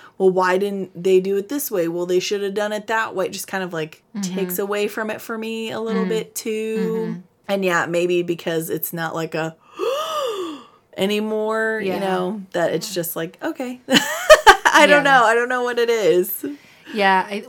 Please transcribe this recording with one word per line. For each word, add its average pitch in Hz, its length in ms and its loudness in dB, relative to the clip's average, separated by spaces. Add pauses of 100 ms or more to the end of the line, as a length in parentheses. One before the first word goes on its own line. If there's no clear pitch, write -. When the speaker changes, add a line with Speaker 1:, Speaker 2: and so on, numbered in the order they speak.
(180)
Speaker 1:
"Well, 190 120 6
why 185 280 4
didn't 196 340 -4 (120)
they 185 160 6
do 196 180 0
it 202 120 -4
this 285 200 -4
way? 180 180 0
Well, 175 180 -2
they 180 140 2
should 202 220 -2
have 196 120 -4
done 208 200 -2
it 208 140 -6
that 220 280 -2
way," 190 140 -2
just 196 180 -10
kind 190 160 -6
of, 175 100 -8
like, 156 300 -8 (120)
Speaker 2:
Mm-hmm. 190 200 -6
Speaker 1:
takes 180 240 -4
away 208 280 -2
from 220 220 -6
it 214 120 -8
for 233 160 -10
me 226 340 -8
a 220 80 -6
little 208 260 -2
Speaker 2:
Mm. 185 40 -4
Speaker 1:
bit, 175 260 -4
too. 220 760 -4
Speaker 2:
Mm-hmm. 175 100 -8 (280)
Speaker 1:
And 202 180 -2
yeah, 170 200 2
maybe 175 380 0
because 165 460 -4
it's - 240 -4
not 165 200 -6
like 165 220 -6
a 160 200 -4 (220)
<gasps> 466 1200 -6
anymore, 214 840 -2
you 190 100 -2
Speaker 2:
Yeah. 190 60 -4
Speaker 1:
know, 185 420 -2 (120)
that 170 200 0
it's 160 160 -6
Speaker 2:
Yeah. 190 60 -10
Speaker 1:
just 170 200 -6
like, 170 280 -8
"Okay." 262 420 -8
<laughs> - 40 -14 (880)
I 302 100 8
don't 294 180 6
Speaker 2:
Yeah. 269 140 8
Speaker 1:
know. 233 60 6
I 220 100 6
don't 240 140 0
know 254 140 -2
what 240 160 -2
it 233 100 2
is. 196 560 2 (480)
Speaker 2:
Yeah, 190 360 4
I, 208 180 -6